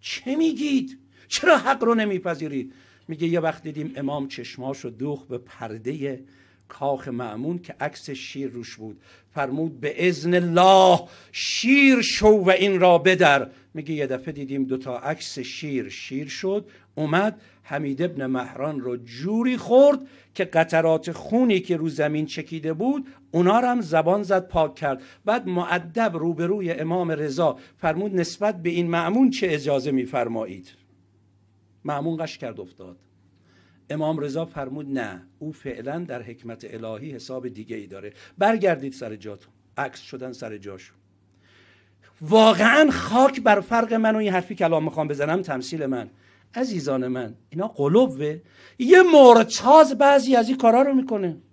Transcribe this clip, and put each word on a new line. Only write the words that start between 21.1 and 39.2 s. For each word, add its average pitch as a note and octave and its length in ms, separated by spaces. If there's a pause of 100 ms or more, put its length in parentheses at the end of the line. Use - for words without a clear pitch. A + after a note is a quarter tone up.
خونی A3+ 480
که F3+ 160
رو D#3+ 120
زمین D3+ 380
چکیده D#3+ 460
بود، C4 340 (240)
اونا F3+ 300
رو B3 80
هم B3 120
زبان E3 420
زد F#3 260
پاک D#3 260
کرد. C3+ 280 (220)
بعد G#3+ 240
مؤدب F3 680
روبروی E3+ 560
امام E3 380
رضا D3+ 480 (180)
فرمود: F#3 380
'نسبت F3+ 480
به E3+ 80
این E3+ 200
مأمون F3+ 400
چه - 200
اجازه C#3+ 400
می‌فرمایید؟' A#2 800 (1120)
مأمون D#3 400
قش - 140
کرد A2+ 220
افتاد. F2+ 360 (920)
امام D#3 280
رضا D3 260
فرمود: C#3+ 460
'نه، G#2+ 320 (160)
او D#3 140
فعلاً C#3 460
در C3 240
حکمت A2+ 480
الهی A2+ 420
حساب B2+ 360
دیگه A2 280
ای G2+ 100
داره، G2 260 (260)
برگردید F3+ 540
سر A2 240
جاتون.'» G2+ 360 (240)